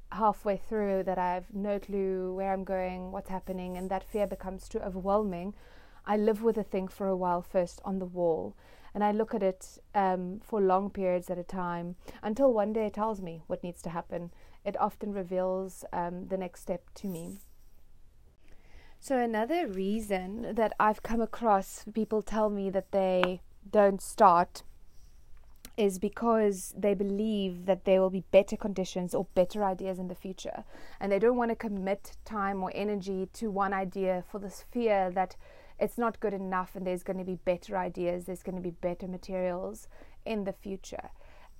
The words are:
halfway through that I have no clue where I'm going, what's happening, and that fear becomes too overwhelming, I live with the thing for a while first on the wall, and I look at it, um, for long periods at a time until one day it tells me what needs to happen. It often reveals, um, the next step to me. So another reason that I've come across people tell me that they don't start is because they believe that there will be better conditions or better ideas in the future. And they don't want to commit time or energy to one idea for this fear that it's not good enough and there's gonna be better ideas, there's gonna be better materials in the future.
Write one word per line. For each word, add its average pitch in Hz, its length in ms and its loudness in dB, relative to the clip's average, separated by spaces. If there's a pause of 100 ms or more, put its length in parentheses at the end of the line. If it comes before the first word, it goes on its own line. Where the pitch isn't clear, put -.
(120)
halfway 208 460 2
through 196 460 0
that 185 160 0
I 180 160 2
have 185 180 -8
no 202 240 0
clue 190 560 -2
where 190 180 0
I'm 190 120 0
going, 185 480 -4
what's 196 180 -8
happening, 185 480 -6
and 185 140 -4
that 190 120 -2
fear 214 220 0
becomes 185 420 -6
too 220 120 -4
overwhelming, 196 720 0 (500)
I 208 140 2
live 214 240 2
with 226 140 4
the 214 80 0
thing 190 240 -2
for 196 200 -4
a 190 80 2
while 180 280 0
first 180 420 0
on 190 140 -2
the 185 80 -6
wall, 175 480 0 (400)
and 202 80 0
I 208 80 4
look 220 240 0
at 202 80 0
it, - 340 -2 (160)
um, 185 500 2
for 214 180 -2
long 190 280 4
periods 180 400 0
at 175 80 -4
a 175 60 -6
time 175 520 -4 (280)
until 247 280 4
one 214 220 2
day 220 140 0
it 202 80 -6
tells 208 260 -2
me 165 240 -10
what 180 160 -6
needs 175 220 -8
to 175 80 -6
happen. 175 400 -6 (340)
It 202 140 -4
often 208 340 -2
reveals, 185 800 -2
um, 180 360 -4
the 190 80 -2
next 185 240 -8
step 180 200 -4 (140)
to - 120 -8
me. 180 340 -8 (1600)
So 262 200 2
another 240 480 2
reason 202 880 -2
that 214 240 2
I've 214 240 4
come 233 180 2
across 220 720 2
people 220 300 0
tell 214 260 2
me 196 220 -2
that 190 220 -2
they 185 480 2 (280)
don't 202 320 6
start 180 640 6 (1120)
is 196 200 2
because 208 800 2
they 202 160 4
believe 196 720 0
that 185 200 2
there 190 160 8
will 190 80 6
be 185 220 -4
better 202 260 8
conditions 185 580 -2
or 190 180 0
better 190 300 4
ideas 190 340 -2
in 185 120 -6
the 180 60 -10
future. - 500 -10 (340)
And 196 100 -2
they 196 100 4
don't 240 180 6
want 233 140 2
to 220 40 0
commit 196 720 -4
time 196 360 -2
or 185 140 -2
energy 196 600 -2
to 226 140 -4
one 196 220 0
idea 190 580 0
for 208 100 -8
this 196 300 -12
fear 208 420 4
that 185 260 0 (420)
it's - 180 0
not 233 220 0
good 202 140 0
enough 185 420 -2
and 185 100 -6
there's 185 180 -2
gonna 185 200 -4
be 185 120 -4
better 180 420 -2
ideas, 180 480 -2
there's 185 180 -8
gonna 185 160 -6
be 180 120 -4
better 175 360 -4
materials 185 800 -4 (380)
in 214 180 -2
the 190 80 -4
future. - 600 -10 (480)